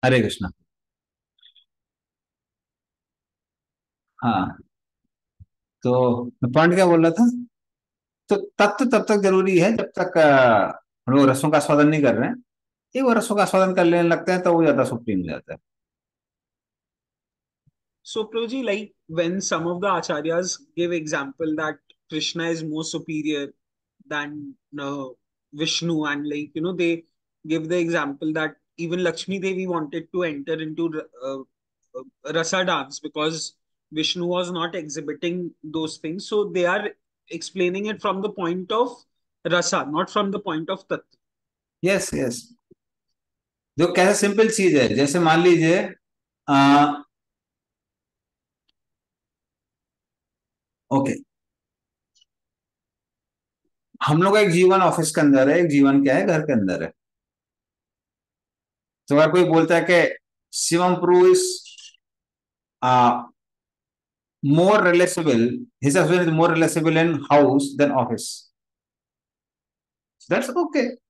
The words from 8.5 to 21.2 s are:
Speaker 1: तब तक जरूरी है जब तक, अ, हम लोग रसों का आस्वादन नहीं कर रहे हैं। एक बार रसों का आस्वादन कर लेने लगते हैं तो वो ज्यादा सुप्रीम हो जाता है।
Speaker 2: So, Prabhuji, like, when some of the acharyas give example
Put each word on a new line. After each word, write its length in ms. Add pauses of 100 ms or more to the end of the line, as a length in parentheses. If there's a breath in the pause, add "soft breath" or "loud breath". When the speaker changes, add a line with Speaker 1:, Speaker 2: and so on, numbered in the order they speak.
Speaker 1:
तब 240
तक 80
जरूरी 420
है 180
जब 80
तक, 340
अ, 600 (300)
हम 80
लोग 120
रसों 220
का 60
आस्वादन 320
नहीं 140
कर 120
रहे 140
हैं। 140 (540)
एक 80
बार 120
रसों 200
का 60
आस्वादन 320
कर 100
लेने 240
लगते 240
हैं 100
तो 100
वो 120
ज्यादा 200
सुप्रीम 340
हो 60
जाता 280
है। 60 (2500)
Speaker 2:
So, 120
Prabhuji, 320
like, 680
when 320
some 100
of 140
the 60
acharyas 760 (200)
give 240
example 580